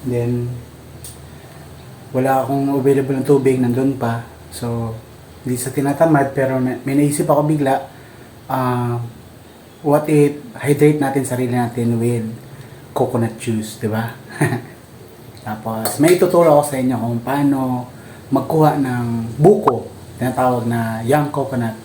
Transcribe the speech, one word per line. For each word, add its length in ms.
Then, 400
wala 320
akong 320
available 400
ng 80
tubig, 320
nandun 400
pa. 240
So, 400
di 160
sa 80
tinatamad, 640
pero 320
may, 240
may 80
naisip 320
ako 160
bigla, 480
uh, 560
what 240
if 320
hydrate 480
natin 240
sarili 320
natin 400
with 240
coconut 400
juice, 480
di 80
ba? 240
<laughs> 1040
Tapos, 560
may 160
ituturo 400
ako 160
sa 80
inyo 160
kung 240
paano 720
magkuha 480
ng 560
buko, 560
tinatawag 480
na 320
young 320
coconut. 500